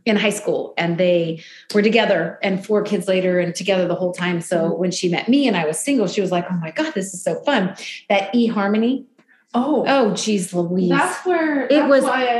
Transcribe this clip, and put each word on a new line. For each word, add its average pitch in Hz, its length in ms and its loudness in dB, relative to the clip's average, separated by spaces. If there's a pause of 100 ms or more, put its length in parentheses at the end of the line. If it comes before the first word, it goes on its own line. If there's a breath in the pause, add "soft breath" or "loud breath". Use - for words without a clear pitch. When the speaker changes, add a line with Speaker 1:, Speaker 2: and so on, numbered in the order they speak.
Speaker 1:
in 214 120 2
high 196 140 2
school, - 460 -4
and 170 220 -2
they 170 440 2 (300 loud breath)
were 208 100 4
together 202 600 2
and 190 220 -2
four 208 180 0
kids 196 240 -2
later 185 320 2
and 175 160 0
together 185 320 0
the 175 80 -2
whole 180 180 -2
time. 175 280 -2
So 165 300 0
Speaker 2:
Mm-hmm. 165 100 -4
Speaker 1:
when 185 100 0
she 180 180 -4
met 170 200 -2
me 269 180 4
and 208 100 2
I 165 100 0
was 156 120 -2
single, 262 300 0
she 190 120 -2
was 175 120 -2
like, 175 180 0
"Oh 185 60 -2
my 160 160 -6
God, - 220 -4
this 190 200 -6
is - 80 -12
so 165 200 -2
fun." 202 340 0 (320 loud breath)
That 196 240 0
eHarmony. 220 720 0 (480 soft breath)
Speaker 2:
Oh. 262 340 0
Speaker 1:
Oh, 233 280 2
geez, 202 380 -2
Louise. 175 360 0
Speaker 3:
That's 339 360 0
where, 311 420 0
Speaker 1:
It - 40 -4
Speaker 3:
that's 285 200 4
Speaker 1:
was 269 140 6
Speaker 3:
why 254 200 0
I 240 160 0